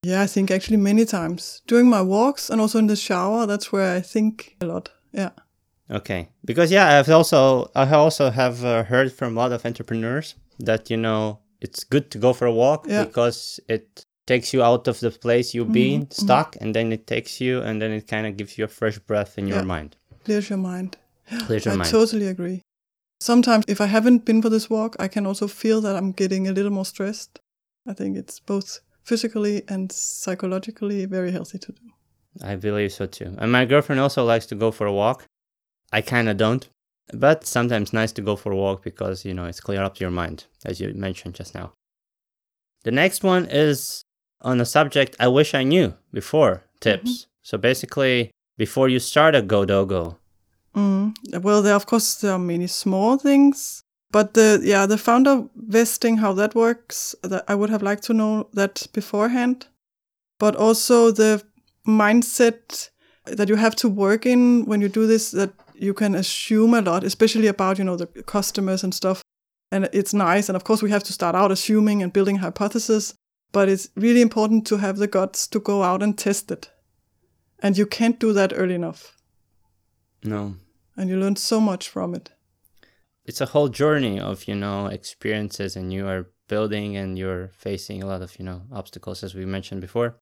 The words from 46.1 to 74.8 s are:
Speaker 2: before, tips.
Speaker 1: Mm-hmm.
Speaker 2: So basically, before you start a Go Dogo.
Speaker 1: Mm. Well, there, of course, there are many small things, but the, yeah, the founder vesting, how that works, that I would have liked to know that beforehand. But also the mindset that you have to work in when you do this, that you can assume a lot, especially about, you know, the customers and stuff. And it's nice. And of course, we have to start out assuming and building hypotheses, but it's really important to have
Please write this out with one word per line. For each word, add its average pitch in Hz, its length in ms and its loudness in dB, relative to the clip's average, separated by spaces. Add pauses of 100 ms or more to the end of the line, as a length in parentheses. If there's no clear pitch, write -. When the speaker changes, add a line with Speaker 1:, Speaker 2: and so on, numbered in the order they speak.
Speaker 2:
before, 104 500 0 (180)
tips. 113 300 0
Speaker 1:
Mm-hmm. - 180 -12 (140)
Speaker 2:
So - 140 -8
basically, 127 720 0 (260)
before 131 320 2
you 127 100 2
start 151 360 4
a 123 60 6
Go 101 240 2
Dogo. 92 520 0 (580)
Speaker 1:
Mm. 202 400 0 (260)
Well, 208 200 2
there, 202 140 4
of 202 100 0
course, - 300 0
there 202 180 -2
are 185 60 -2
many 175 280 -2
small 196 500 0
things, 277 640 2 (300)
but 208 220 2
the, 220 280 6
yeah, 196 240 4
the 214 120 2
founder 254 480 4 (100)
vesting, 226 600 2
how 208 160 2
that 208 200 0
works, 233 720 -2
that 185 240 -4
I 202 80 0
would 202 140 0
have 214 120 0
liked 208 220 -4
to 233 100 -2
know 214 400 0
that 196 400 -2
beforehand. 240 720 -2 (720)
But 214 180 2
also 233 560 4
the 214 320 2 (440)
mindset 226 1040 2 (360)
that 202 240 -2
you 214 60 4
have 220 220 2
to 240 120 0
work 202 360 0
in 247 400 4
when 208 160 0
you 202 80 0
do 220 180 2
this, 220 240 2
that 190 220 -2 (200)
you 196 200 -4
can 202 200 0
assume 220 600 2
a 233 80 4
lot, 185 220 0
especially 220 440 2
about, 190 300 0
you 202 80 -2
know, 180 100 -2
the 175 120 -8 (160)
customers 196 600 -2
and 185 100 -4
stuff. 190 280 -2 (500)
And 196 220 -2
it's 196 200 0
nice. 196 360 2
And 190 60 -4
of 180 80 -4
course, 220 200 0
we 202 80 0
have 202 140 0
to - 80 -8
start 175 220 -2
out 190 160 4
assuming 208 520 0
and 175 100 -6
building 202 240 2
hypotheses, 208 760 -2 (380)
but 196 180 2
it's 190 260 -2
really 240 260 4
important 220 460 2
to 214 100 0
have 196 200 -2